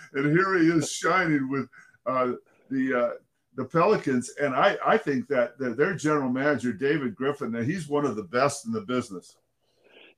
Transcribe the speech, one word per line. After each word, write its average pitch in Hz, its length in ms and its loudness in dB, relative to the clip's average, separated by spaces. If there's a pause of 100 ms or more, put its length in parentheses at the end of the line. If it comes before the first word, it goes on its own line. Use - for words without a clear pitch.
(140)
and 143 120 0
here 185 320 4
he 160 100 6
is 165 240 2
shining 160 580 2
with, 135 200 -4 (360)
uh, 127 280 0 (360)
the, 131 240 0
uh, 120 180 0 (440)
the 135 80 -6
Pelicans. 165 800 0
And 139 120 0
I, 175 320 2
I 190 120 4
think 135 320 -4
that 123 280 0
the, 127 120 -4
their 147 240 0
general 147 360 0
manager, 127 440 0
David 131 420 -2
Griffin, 131 380 -4
that 117 100 -4
he's 156 240 -4
one 147 160 0
of 117 140 -2
the 104 60 -4
best 123 420 0
in 113 80 -4
the 107 80 -4
business. 101 560 -6 (800)